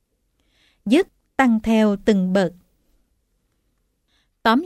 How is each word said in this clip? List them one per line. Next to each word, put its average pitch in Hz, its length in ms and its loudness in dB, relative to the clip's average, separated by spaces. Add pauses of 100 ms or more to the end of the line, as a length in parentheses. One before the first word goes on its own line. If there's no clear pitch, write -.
(840)
Dứt 302 220 0 (300)
tăng 240 220 0
theo 214 360 0 (100)
từng 185 280 0
bậc. 185 200 -2 (1900)
Tóm 226 220 0